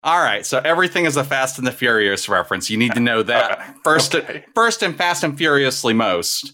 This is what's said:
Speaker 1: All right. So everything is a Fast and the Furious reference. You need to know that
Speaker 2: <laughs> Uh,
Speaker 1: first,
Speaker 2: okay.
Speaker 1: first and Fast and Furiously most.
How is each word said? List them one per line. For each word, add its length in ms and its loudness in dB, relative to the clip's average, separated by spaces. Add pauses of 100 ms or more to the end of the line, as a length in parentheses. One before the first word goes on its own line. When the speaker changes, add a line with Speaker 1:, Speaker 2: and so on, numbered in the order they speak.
Speaker 1:
All 180 2
right. 240 0
So 180 0
everything 420 2
is 120 0
a 60 0
Fast 340 -2
and 80 -4
the 60 0
Furious 580 0
reference. 400 -2
You 80 -2
need 160 2
to 60 -4
know 240 2
that 360 0
Speaker 2:
<laughs> 0 -
Uh, 40 -16 (200)
Speaker 1:
first, 300 2
Speaker 2:
okay. 400 -6
Speaker 1:
first 300 0
and 120 -2
Fast 280 -2
and 120 -2
Furiously 580 0
most. 600 -2